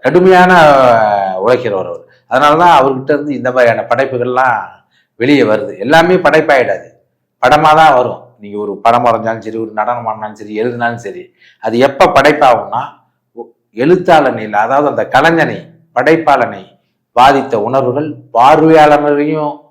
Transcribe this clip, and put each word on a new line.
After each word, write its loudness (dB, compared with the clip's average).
கடுமையான 4
உழைக்கிறவர் -2
அவர். -14
அதனாலதான் 2
அவர்கிட்ட -2
இருந்து -6
இந்த -6
மாதிரியான 0
படைப்புகள்லாம் -2
வெளியே 2
வருது. -4
எல்லாமே 2
படைப்பாயிடாது, 0
படமா 2
தான் 4
வரும். -4
நீங்க -14
ஒரு -8
படம் 2
வரைஞ்சாலும் -4
சரி, -10
ஒரு -12
நடனம் -6
ஆடினாலும் -12
சரி, -16
எழுதினாலும் -6
சரி, -14
அது -4
எப்ப 2
படைப்பாகும்னா 0
ஒ-, -18
எழுத்தாளனை 0
இல்ல, -6
அதாவது 0
அந்த -4
கலைஞனை, 0
படைப்பாளனை 0
பாதித்த 2
உணர்வுகள் -4
பார்வையாளரையும் 2